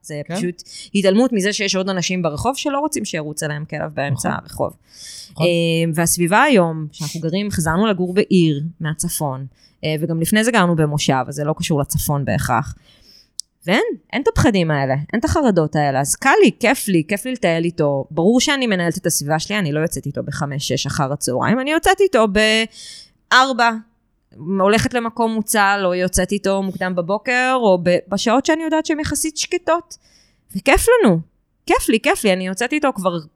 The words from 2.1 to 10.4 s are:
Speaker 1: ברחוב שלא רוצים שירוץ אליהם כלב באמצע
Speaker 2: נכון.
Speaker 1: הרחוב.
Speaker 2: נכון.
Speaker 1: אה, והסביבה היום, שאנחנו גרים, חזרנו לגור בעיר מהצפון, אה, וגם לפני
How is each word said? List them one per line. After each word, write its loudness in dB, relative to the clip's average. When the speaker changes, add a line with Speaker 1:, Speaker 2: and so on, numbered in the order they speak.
Speaker 1:
ברחוב -2
שלא -2
רוצים -2
שירוץ -6
אליהם -4
כלב -6
באמצע -2
Speaker 2:
נכון. -4
Speaker 1:
הרחוב. -6
Speaker 2:
נכון. -2
Speaker 1:
אה, 4
והסביבה 2
היום, 2
שאנחנו -8
גרים, -2
חזרנו 0
לגור -2
בעיר 2
מהצפון, -6
אה, -2
וגם -2
לפני 2